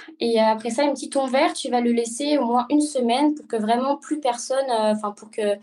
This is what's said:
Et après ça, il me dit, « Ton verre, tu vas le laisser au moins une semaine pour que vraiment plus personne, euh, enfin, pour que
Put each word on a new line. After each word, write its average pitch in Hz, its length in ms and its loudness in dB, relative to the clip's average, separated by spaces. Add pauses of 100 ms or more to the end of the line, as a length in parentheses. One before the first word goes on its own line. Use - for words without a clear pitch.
(200)
Et 233 200 0
après 220 300 2
ça, 285 140 0
il 294 80 2
me 277 40 -2
dit, « - 160 -8
Ton 269 140 0
verre, 277 280 2
tu - 160 -8
vas 240 120 0
le 240 100 2
laisser 233 460 0
au 247 80 0
moins 240 240 0
une 294 120 4
semaine 269 540 2
pour - 120 -14
que - 80 -4
vraiment 240 420 0
plus 302 220 -6
personne, 262 500 -2
euh, 220 240 2
enfin, 214 180 -4
pour - 200 -16
que 208 320 -2